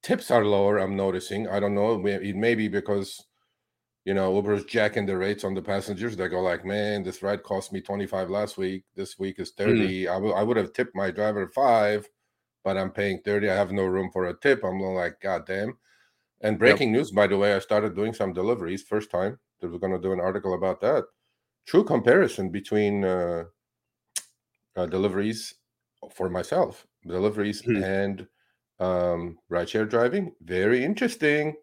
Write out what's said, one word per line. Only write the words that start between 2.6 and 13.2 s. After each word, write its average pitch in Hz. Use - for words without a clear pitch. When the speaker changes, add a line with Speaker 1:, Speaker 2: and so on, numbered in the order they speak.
Speaker 1:
because, 98
you 98
know, 95
Uber's 101
jacking 107
the 95
rates 101
on 98
the 92
passengers. 101
They 92
go 90
like, 90
"Man, 104
this 92
ride 101
cost 98
me 95
twenty-five 95
last 104
week. 95
This 95
week 98
is 90
Speaker 2:
Mm. 107
Speaker 1:
thirty. 92
I 87
w-, 98
I 98
would 117
have 98
tipped 123
my 98
driver 104
five, 107
but 98
I'm 92
paying 101